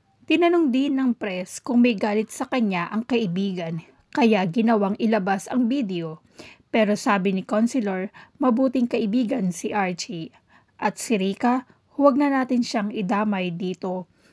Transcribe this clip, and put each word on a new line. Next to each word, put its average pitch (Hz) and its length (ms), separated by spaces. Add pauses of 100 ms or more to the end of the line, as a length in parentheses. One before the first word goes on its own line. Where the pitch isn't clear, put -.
(280)
Tinanong 330 480
din 269 240
ng 254 160
press 185 480
kung 240 160
may 240 160
galit 214 400
sa - 160
kanya 196 400
ang 220 160
kaibigan, 185 720 (320)
kaya 220 320
ginawang 208 560
ilabas 202 480
ang 247 240
video. 180 480 (480)
Pero 208 320
sabi 202 320
ni 190 160
Consular, 208 640 (320)
mabuting 254 480
kaibigan 202 640
si 208 160
Archie. 180 640 (400)
At - 240
si - 160
Rika, 214 480 (320)
huwag 277 240
na 294 80
natin 262 320
siyang 214 320
idamay 196 640
dito. 185 560 (220)